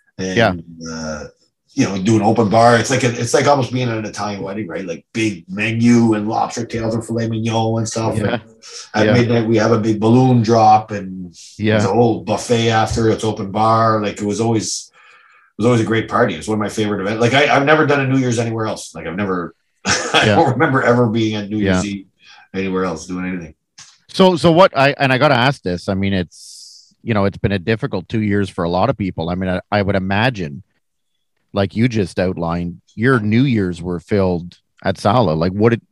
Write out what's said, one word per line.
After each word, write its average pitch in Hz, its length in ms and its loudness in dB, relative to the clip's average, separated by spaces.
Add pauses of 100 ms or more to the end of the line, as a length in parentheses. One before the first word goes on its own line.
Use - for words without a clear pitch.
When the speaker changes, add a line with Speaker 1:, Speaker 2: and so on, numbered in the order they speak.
(180)
Speaker 1:
And, 92 200 -4
Speaker 2:
Yeah. 110 160 4 (360)
Speaker 1:
uh, 78 360 -10 (480)
you 135 100 2
know, 98 180 -2
do 110 140 4
an 101 80 2
open 110 260 2
bar. 117 300 6
It's 110 100 -2
like 135 140 0
a, 123 60 2 (100)
it's 120 160 -4
like 139 100 0
almost 139 260 2
being 127 180 -2
at 113 80 -4
an 107 80 -8
Italian 101 360 -8
wedding, 101 260 -8
right? 98 180 -10
Like, - 280 -12
big 101 360 -4
menu 113 640 4
and 104 140 -2
lobster 117 360 -4
tails 113 300 -4
and 113 100 -6
filet 113 220 -4
mignon 113 520 -2
and 107 100 -4
stuff. 110 280 -4
Speaker 2:
Yeah. 110 60 0 (100)
Speaker 1:
And 117 80 -4 (540)
at 110 100 2
Speaker 2:
Yeah. 107 80 4
Speaker 1:
midnight, 117 340 2
we 113 100 2
have 113 140 2
a 113 60 4
big 107 220 0
balloon 123 420 4
drop, 110 500 4
and 92 440 -10 (220)
Speaker 2:
Yeah. 107 180 2
Speaker 1:
it's 104 100 2
a 95 80 0
whole 113 300 2
buffet 113 460 0
after. 110 400 0
It's 101 160 -2
open 101 260 -6
bar. 107 500 2
Like, 101 200 -6
it 107 40 -4
was 101 160 -2
always, 113 520 -2
it - 680 -20
was 120 40 0
always 120 160 4
a 104 40 0
great 110 220 -2
party. 110 280 0
It's - 120 -10
one 107 80 -2
of 107 60 -2
my 98 80 -4
favorite 104 320 -4
events. 107 200 -4
Like, 120 120 2
I, 143 200 2
I've 139 120 2
never 156 200 4
done 139 140 2
a 131 80 -2
New 131 100 0
Year's 123 220 0
anywhere 113 260 -4
else. 95 300 -10
Like, 82 100 -14
I've 82 100 -8
never, 92 380 -6 (160)
<laughs> - 160 -20
I - 400 0
Speaker 2:
Yeah. 104 100 4
Speaker 1:
don't 127 180 4
remember 131 280 0
ever 120 260 2
being 110 280 -2
at 101 120 -6
New 107 120 -4
Year's 98 260 2
Speaker 2:
Yeah. 101 60 -6
Speaker 1:
Eve 98 140 -10 (500)
anywhere 95 300 -4
else 80 200 -8
doing 90 220 -8
anything. 87 260 -10 (540)
Speaker 2:
So, 185 280 4
so 160 160 2
what 180 240 4
I, 139 220 2
and 131 160 2
I 127 60 2
gotta 139 180 4
ask 135 240 2
this. 87 280 -4
I 98 40 -2
mean, 98 200 -2
it's, - 880 -10
you 113 100 -4
know, 101 120 2
it's 98 120 -2
been 101 140 -2
a 98 80 0
difficult 107 500 -4
two 113 120 -2
years 101 280 0
for 90 140 -6
a 85 60 -2
lot 92 200 0
of 135 80 -4
people. 87 320 -6
I 87 60 -4
mean, 92 140 -4
I, 92 120 -2 (100)
I 104 120 2
would 101 120 0
imagine, 98 680 -2 (880)
like 98 220 -2
you 117 120 2
just 107 320 -2
outlined, 87 600 -4 (140)
your 120 240 2
New 107 240 2
Year's 95 380 -2
were 87 200 -6
filled 92 580 -2 (240)
at 98 140 -2
Sala. 104 340 2
Like, 82 220 -2
what 104 160 2
did, 117 120 2 (100)